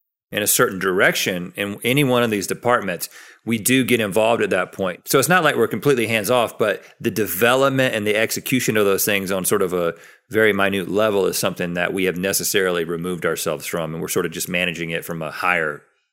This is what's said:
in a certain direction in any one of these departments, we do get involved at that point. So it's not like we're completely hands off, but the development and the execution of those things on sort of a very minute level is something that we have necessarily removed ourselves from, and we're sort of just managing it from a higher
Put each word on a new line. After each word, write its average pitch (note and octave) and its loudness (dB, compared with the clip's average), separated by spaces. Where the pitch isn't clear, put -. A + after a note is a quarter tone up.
in G#2 -4
a G#2 -2
certain G2+ 2
direction F#2 0
in G2+ -4
any C3+ 2
one B2 4
of A#2 0
these G2 -2
departments, G2 -2
we A2+ -2
do B2 2
get A#2+ 2
involved A2 2
at G2 0
that F#2 -2
point. - -6
So C#3+ 4
it's B2+ 2
not F3+ 4
like C#3 2
we're A#2 2
completely A#2 0
hands G#2+ 0
off, A#2+ 0
but G#2 -2
the A#2 -2
development B2 2
and G#2 -2
the G#2 2
execution A2+ 0
of G#2+ 4
those G2 2
things G2 0
on F#2 -2
sort G2+ 2
of F2+ -2
a E2+ 0
very A2 4
minute G2 0
level G2+ 2
is E2+ -2
something F2+ -4
that E2+ -2
we F#2+ 0
have F2 -2
necessarily F#2 0
removed E2+ -6
ourselves D#2+ -4
from, D#2+ -6
and E2 -8
we're E2+ -8
sort F2 -2
of E2 -6
just E2+ -8
managing F2 -4
it E2 -6
from E2 -8
a D#2 -8
higher D#2+ -2